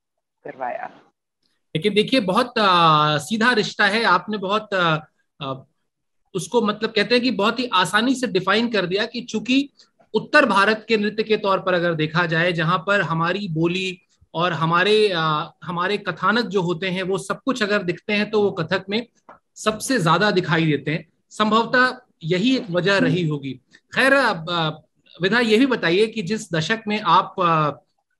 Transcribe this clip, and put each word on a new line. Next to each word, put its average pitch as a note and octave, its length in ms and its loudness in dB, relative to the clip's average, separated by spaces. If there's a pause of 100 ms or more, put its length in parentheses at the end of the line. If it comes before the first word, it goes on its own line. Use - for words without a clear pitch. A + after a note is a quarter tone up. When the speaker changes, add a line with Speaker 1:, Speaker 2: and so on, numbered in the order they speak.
(440)
Speaker 1:
करवाया। B2+ 480 -10 (840)
Speaker 2:
लेकिन F#3+ 180 -2
देखिए, G#3+ 260 2
बहुत, G#3+ 380 0
अ, D#3+ 600 4
सीधा A3 360 0
रिश्ता G#3+ 320 0
है। G#3+ 180 0
आपने G3 340 0
बहुत, G3+ 360 -4
अ, E3+ 240 2 (440)
अ, C3+ 220 -8 (720)
उसको, A#3 260 -2
मतलब, G#3 300 -2
कहते G#3 240 2
हैं A#3+ 80 2
कि B3+ 80 0
बहुत A3 280 -2
ही B3 140 -4
आसानी G#3 420 2
से B3+ 120 -4
डिफाइन G3 400 0
कर G3+ 180 0
दिया F#3+ 200 -2
कि A#3 160 -10
चूंकि B3+ 480 -2 (440)
उत्तर C#4+ 320 4
भारत G#3 440 2
के A3+ 80 2
नृत्य G#3 260 -2
के G#3+ 140 0
तौर F#3+ 220 0
पर F3+ 140 -2
अगर F3 200 0
देखा D#3 320 0
जाए, E3 260 0
जहां E3+ 280 0
पर G3 220 0
हमारी E3+ 500 -2
बोली F3+ 500 -2 (320)
और E3+ 200 -2
हमारे, F3+ 640 2
अ, D#3+ 480 -2
हमारे F3+ 340 -4
कथानक G3 440 -2
जो F#3+ 200 -2
होते F3 260 -4
हैं, F#3 160 -4
वो F#3 140 -4
सब - 280 -8
कुछ B3+ 180 -2
अगर G3+ 200 0
दिखते F3+ 300 -4
हैं, G#3 180 -2
तो G#3+ 100 2
वो G3 100 2
कथक F#3 380 -4
में A#3 180 -4 (480)
सबसे A3 440 -2
ज्यादा F3 320 2
दिखाई E3+ 340 2
देते D3 260 0
हैं। - 180 -6 (200)
संभवतः A#3 680 2 (260)
यही F#3 320 2
एक A#3 160 -4
वजह F3+ 260 2
रही E3+ 300 2
होगी। C#3 260 -6 (420)
खैर, C4 180 4
अब, G#3+ 360 0
अ, D#3+ 320 -2 (400)
विधा, G#3+ 180 2
ये G#3+ 180 4
भी C4+ 80 6
बताइए G3 420 2
कि G#3+ 140 -8
जिस G#3+ 320 -6
दशक F#3+ 340 0
में G#3 180 -2
आप, F#3 340 2
अ, D#3 420 0 (380)